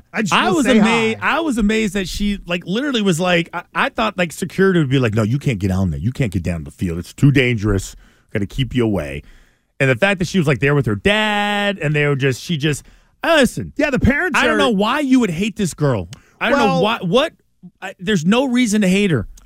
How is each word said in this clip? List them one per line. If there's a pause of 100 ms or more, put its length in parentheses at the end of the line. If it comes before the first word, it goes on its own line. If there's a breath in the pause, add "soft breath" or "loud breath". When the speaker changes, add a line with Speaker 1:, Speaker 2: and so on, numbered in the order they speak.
(140)
Speaker 1:
I
just
Speaker 2:
I
Speaker 1:
wanna
Speaker 2:
was
Speaker 1:
say
Speaker 2:
amazed,
Speaker 1:
hi.
Speaker 2:
I
was
amazed
that
she,
like,
literally
was
like,
I, (100)
I
thought,
like,
security
would
be
like,
"No,
you
can't
get
down
there.
You
can't
get
down
the
field.
It's
too
dangerous. (360 soft breath)
Gotta
keep
you
away." (540 soft breath)
And
the
fact
that
she
was,
like,
there
with
her
dad,
and
they
were
just,
she
just, (400 soft breath)
uh,
listen.
Speaker 1:
Yeah,
the
parents
Speaker 2:
I
don't
Speaker 1:
are
Speaker 2:
know
why
you
would
hate
this
girl. (320 loud breath)
I
don't
Speaker 1:
Well
Speaker 2:
know
why,
what, (480)
I,
there's
no
reason
to
hate
her. (180)